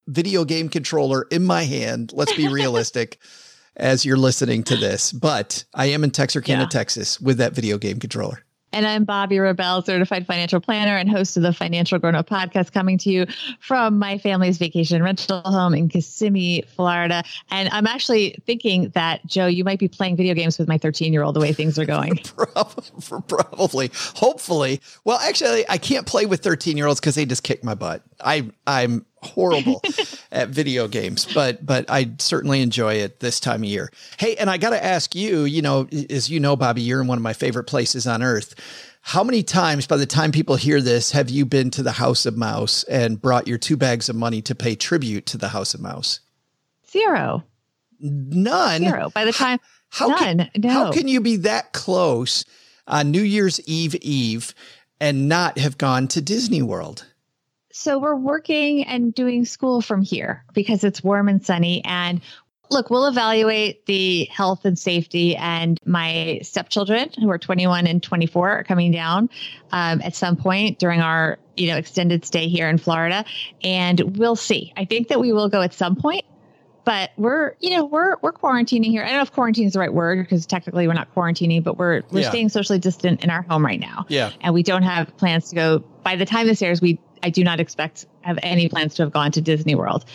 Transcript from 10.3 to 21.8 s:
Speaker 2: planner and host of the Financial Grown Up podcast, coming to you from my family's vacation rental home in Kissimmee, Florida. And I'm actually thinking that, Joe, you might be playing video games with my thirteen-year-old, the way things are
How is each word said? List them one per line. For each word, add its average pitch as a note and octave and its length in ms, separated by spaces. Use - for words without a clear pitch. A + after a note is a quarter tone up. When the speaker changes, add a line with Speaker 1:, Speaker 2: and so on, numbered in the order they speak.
Speaker 2:
planner G#3 360
and F#3+ 140
host F#3+ 260
of E3+ 60
the F3 100
Financial E3+ 460
Grown E3 160
Up D#3+ 120
podcast, F#3 460
coming F#3 260
to G3+ 120
you F#3 160
from A3+ 380
my G3+ 180
family's F#3 400
vacation E3 460
rental F#3 420
home F#3 300
in D#3+ 160
Kissimmee, F3+ 720
Florida. F3 480
And F#3+ 180
I'm G#3+ 180
actually A3+ 500
thinking G3+ 440
that, E3 360
Joe, F#3 200
you F3+ 160
might G3 160
be F#3+ 100
playing F#3 280
video F3+ 180
games E3 240
with D#3+ 100
my D#3 100
thirteen-year-old, D3+ 580
the D#3 40
way D3+ 120
things D3+ 260
are D#3 80